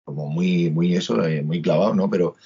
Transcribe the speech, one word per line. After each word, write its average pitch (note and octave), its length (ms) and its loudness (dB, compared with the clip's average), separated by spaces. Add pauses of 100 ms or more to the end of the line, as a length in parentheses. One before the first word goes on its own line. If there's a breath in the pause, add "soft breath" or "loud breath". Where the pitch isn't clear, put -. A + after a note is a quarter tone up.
como D2 240 -10
muy, F2 440 0
muy F2 240 2
eso, G2+ 300 0
eh, D#2 180 -2
muy D#2+ 180 -2
clavado, F2+ 320 2
¿no? G2 160 2
Pero F2+ 260 0 (100)